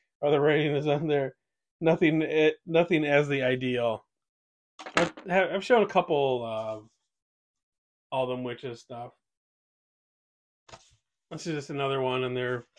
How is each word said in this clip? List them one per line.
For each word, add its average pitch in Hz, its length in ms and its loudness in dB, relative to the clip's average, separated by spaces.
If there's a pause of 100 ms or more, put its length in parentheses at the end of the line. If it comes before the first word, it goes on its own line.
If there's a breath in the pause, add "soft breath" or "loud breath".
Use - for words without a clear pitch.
(200)
or 147 100 0
the 147 100 4
writing 147 360 2
is 143 100 -2
on 147 200 0
there. 143 280 0 (460)
Nothing, 160 420 2
eh, 156 300 2 (140)
nothing 170 380 2
as 147 240 4
the 139 140 0
ideal. 123 640 -2 (920)
I've, 170 160 2 (160)
I've 185 360 0
shown 233 180 6
a 196 60 0
couple 139 560 0
of 110 440 -8 (1200)
All 131 140 -2
Them 127 180 -6
Witches 120 360 -10
stuff. 120 320 -14 (2250)
This 165 160 -12
is 165 80 -4
just 143 160 -8
another 135 300 -2
one 127 240 -2
in 127 100 -4
their 123 320 -6 (120)